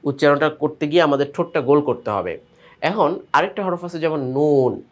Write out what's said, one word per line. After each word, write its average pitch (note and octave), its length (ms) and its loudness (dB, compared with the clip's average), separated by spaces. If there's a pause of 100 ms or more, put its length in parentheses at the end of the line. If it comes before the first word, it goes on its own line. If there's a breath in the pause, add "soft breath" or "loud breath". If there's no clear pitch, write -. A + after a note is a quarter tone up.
উচ্চারণটা C#3+ 440 2 (140)
করতে D3+ 260 -4
গিয়ে D#3+ 200 4
আমাদের C#3 260 2
ঠোঁটটা E3+ 260 -4 (100)
গোল D3 100 6 (100)
করতে A#2+ 220 -4
হবে। F2+ 220 -4 (480 soft breath)
এখন F3 280 0 (240)
আরেকটা F#3 300 0
হরফ F3+ 240 -4
আছে E3+ 160 -10
যেমন D#3 160 -2 (160)
নুন। C#3 380 2 (180)